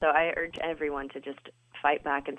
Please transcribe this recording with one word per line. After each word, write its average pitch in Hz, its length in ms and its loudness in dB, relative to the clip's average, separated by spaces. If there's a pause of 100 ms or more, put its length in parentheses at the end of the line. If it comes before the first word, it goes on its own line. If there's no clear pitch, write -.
So 160 80 4
I 160 280 4
urge 165 260 -4
everyone 151 520 -4
to 139 60 -10
just 139 200 -10 (400)
fight 147 240 2
back 139 240 0
and 143 100 -6